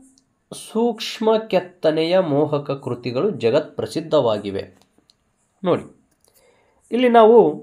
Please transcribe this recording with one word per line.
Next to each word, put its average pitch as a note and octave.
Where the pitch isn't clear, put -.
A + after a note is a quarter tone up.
ಸೂಕ್ಷ್ಮ A3
ಕೆತ್ತನೆಯ E3
ಮೋಹಕ C#3+
ಕೃತಿಗಳು B2
ಜಗತ್ A#2
ಪ್ರಸಿದ್ಧವಾಗಿವೆ. A2+
ನೋಡಿ, E3+
ಇಲ್ಲಿ B3
ನಾವು A#3